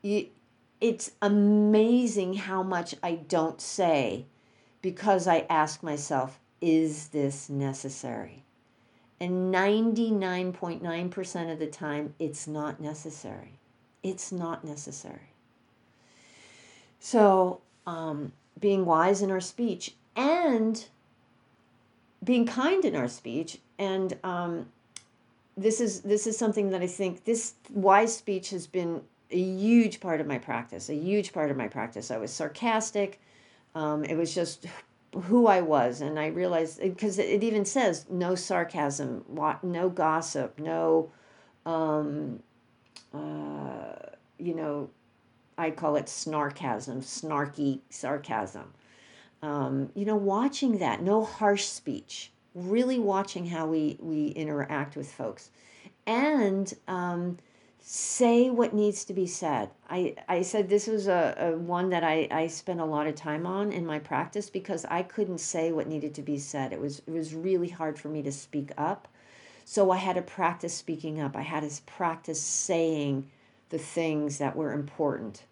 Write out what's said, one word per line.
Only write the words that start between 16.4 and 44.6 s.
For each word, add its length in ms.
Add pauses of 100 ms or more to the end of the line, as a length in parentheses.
So, 640 (260)
um, 460 (260)
being 260
wise 360
in 100
our 100
speech 540 (200)
and 720 (1400)
being 220
kind 400
in 100
our 120
speech. 520 (180)
And, 460
um, 440 (920)
this 220
is, 220
this 260
is 100
something 340
that 100
I 60
think 380
this 280 (160)
wise 460
speech 340
has 180
been 340 (300)
a 80
huge 600
part 220
of 60
my 100
practice, 520
a 60
huge 380
part 180
of 60
my 100
practice. 420
I 80
was 140
sarcastic. 880 (560)
Um, 300
it 100
was 180
just 320 (480)
who 340
I 140
was. 400
And 180
I 80
realized, 520 (180)
'cause 220
it 240
even 220
says, 440
"No 260
sarcasm, 920
wa-, 340
no 280
gossip, 720
no," 520 (540)
um, 760 (720)
uh, 800 (440)
you 180
know, 340 (680)